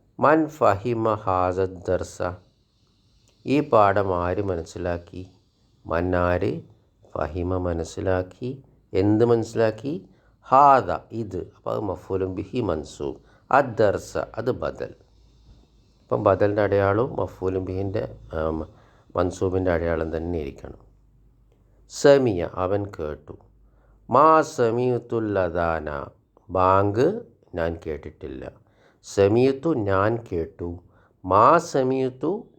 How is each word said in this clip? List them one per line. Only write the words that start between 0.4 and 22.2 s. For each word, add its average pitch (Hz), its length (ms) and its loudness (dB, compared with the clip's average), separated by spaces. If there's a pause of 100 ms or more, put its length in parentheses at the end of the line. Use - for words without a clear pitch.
ഫഹിമ 110 640 0
ഹാസ 92 460 -2
ദർസ, 90 640 -4 (1200)
ഈ 135 140 0
പാഠം 101 560 2
ആര് 90 260 -2
മനസ്സിലാക്കി? 87 880 -8 (540)
മൻ, 90 300 -2
ആര്? 90 460 0 (540)
ഫഹിമ, 87 420 -4
മനസ്സിലാക്കി. 92 1040 -6 (300)
എന്ത് 107 320 4
മനസ്സിലാക്കി? 113 840 -2 (320)
ഹാദ, 131 580 4 (120)
ഇത്. 101 460 -8
അപ്പൊ 113 140 -8
അത് 113 80 -4
മഫ്ഊലുൻ 95 560 -6
ബിഹി 117 260 -6
മൻസൂബ്. 73 560 -6 (340)
അദ്ദർസ, 113 680 0
അത് 117 340 -6
ബദൽ. - 440 -8 (1080)
അപ്പം 120 200 -2
ബദലിൻ്റെ 104 380 4
അടയാളവും 101 540 0
മഫ്ഊലുൻ 92 500 -4
ബിഹിൻ്റെ, 98 520 -6 (160)
ആം, 80 340 -4 (480)
മൻസൂബിൻ്റെ 92 560 0
അടയാളം 82 460 -2
തന്നെ 82 220 -4
ഇരിക്കണം. - 380 -12 (1120)
സമിയ, 127 640 4